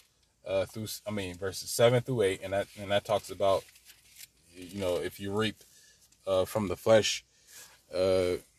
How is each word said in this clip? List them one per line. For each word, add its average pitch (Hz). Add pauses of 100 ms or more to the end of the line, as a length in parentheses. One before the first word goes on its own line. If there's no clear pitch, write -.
(460)
uh, 95
through, 110 (200)
I 104
mean, 92
verses 92
seven 120
through 123
eight, 95
and 95
that, 98 (120)
and 98
that 101
talks 101
about, 95 (880)
you 92
know, 90
if 87
you 98
reap, 104 (680)
uh, 95
from 104
the 87
flesh, - (720)
uh, 92 (220)